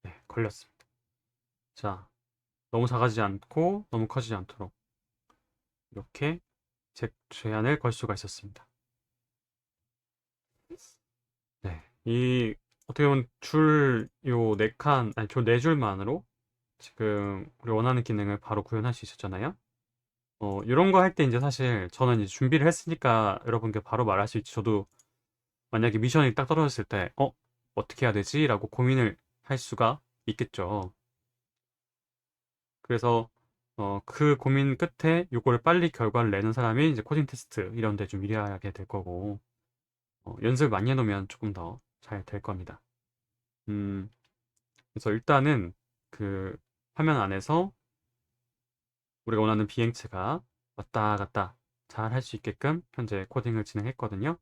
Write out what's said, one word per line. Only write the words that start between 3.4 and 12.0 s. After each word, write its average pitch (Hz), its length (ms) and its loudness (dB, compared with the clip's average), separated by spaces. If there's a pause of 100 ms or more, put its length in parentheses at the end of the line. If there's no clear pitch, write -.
너무 113 160 0
커지지 113 280 -4
않도록 92 380 -10 (1160)
이렇게 147 480 -6 (540)
제-, - 160 -6 (200)
제한을 110 500 0
걸 120 140 0
수가 107 220 -6
있었습니다. - 520 -16 (3000)
네, 82 220 -10 (220)